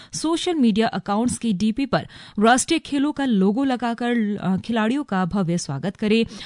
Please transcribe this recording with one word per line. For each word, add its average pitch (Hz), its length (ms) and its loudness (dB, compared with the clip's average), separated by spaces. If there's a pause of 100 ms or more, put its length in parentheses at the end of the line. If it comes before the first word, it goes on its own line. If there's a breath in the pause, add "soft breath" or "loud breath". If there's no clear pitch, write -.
(140 loud breath)
सोशल 330 420 -2
मीडिया 226 320 4
अकाउंट्स 208 500 -2
की 226 160 -2
डीपी 220 320 0
पर 160 220 -2 (320 loud breath)
राष्ट्रीय 247 400 4
खेलों 285 320 -2
का 277 140 -4
लोगो 208 380 2
लगाकर, 233 760 -2
अ, 185 200 -2
खिलाड़ियों 233 460 -2
का 185 220 -2
भव्य 175 320 0
स्वागत 151 380 -6
करें। 226 300 2 (200 loud breath)